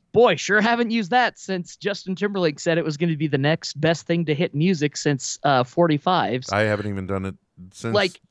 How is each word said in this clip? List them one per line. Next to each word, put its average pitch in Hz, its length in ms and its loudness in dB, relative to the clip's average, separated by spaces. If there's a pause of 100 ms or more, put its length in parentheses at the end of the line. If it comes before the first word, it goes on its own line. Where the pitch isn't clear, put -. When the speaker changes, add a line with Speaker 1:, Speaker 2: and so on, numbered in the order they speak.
(120)
Speaker 1:
Boy, 214 240 6
sure 202 260 2
haven't 233 300 2
used 220 180 -2
that 240 280 2
since 185 380 -8
Justin 196 380 -6
Timberlake 185 440 -2
said 165 200 0
it 165 60 0
was 151 120 -4
gonna 160 200 -2
be 151 100 -2
the 147 100 0
next 143 420 -2
best 156 280 0
thing 170 180 0
to 156 100 0
hit 147 200 -2
music 147 420 0
since, - 460 -2
uh, 135 200 4
forty-fives. 147 880 0
Speaker 2:
I 101 120 2
haven't 107 240 0
even 98 200 -6
done 95 200 -4
it 95 80 -8 (380)
since - 220 -4
Speaker 1:
Like, 196 260 0 (100)